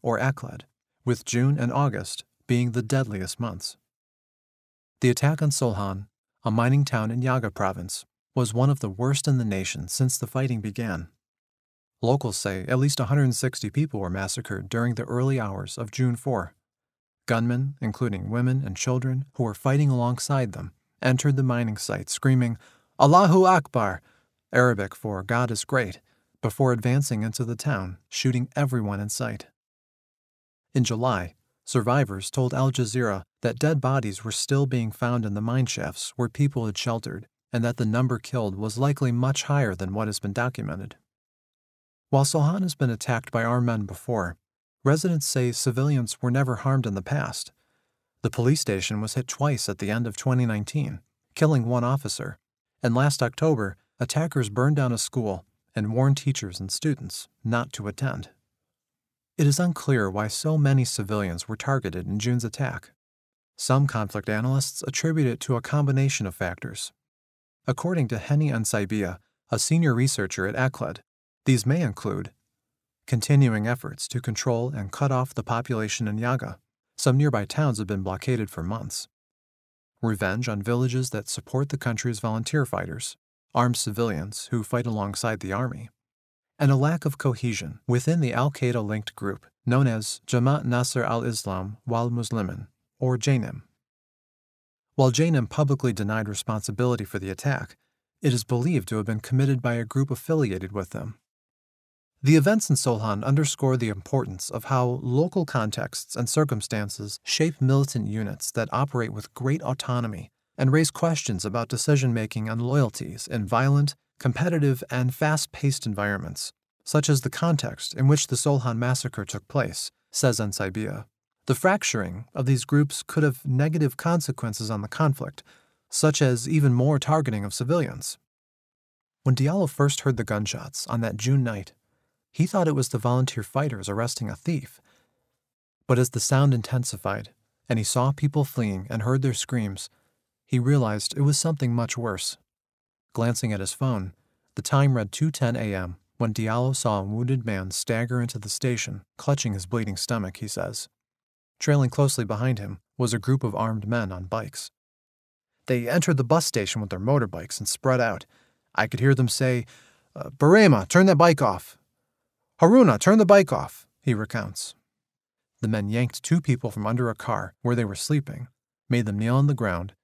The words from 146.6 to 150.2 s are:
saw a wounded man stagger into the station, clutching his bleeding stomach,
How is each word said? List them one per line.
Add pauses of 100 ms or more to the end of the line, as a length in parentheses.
saw
a
wounded
man
stagger
into
the
station, (160)
clutching
his
bleeding
stomach,